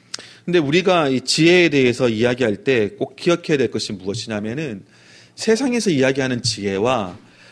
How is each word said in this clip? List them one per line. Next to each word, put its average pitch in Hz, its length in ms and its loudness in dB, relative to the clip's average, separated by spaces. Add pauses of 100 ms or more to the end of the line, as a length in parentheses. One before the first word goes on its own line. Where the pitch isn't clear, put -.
(460)
근데 175 120 2
우리가 165 500 2
이 131 120 0
지혜에 170 480 4
대해서 131 400 2
이야기할 117 560 0
때 113 320 0
꼭 - 200 -8
기억해야 170 420 0
될 120 120 0
것이 113 220 -6
무엇이냐면은 107 920 -8 (580)
세상에서 226 500 0
이야기하는 131 520 0
지혜와 101 760 -2 (360)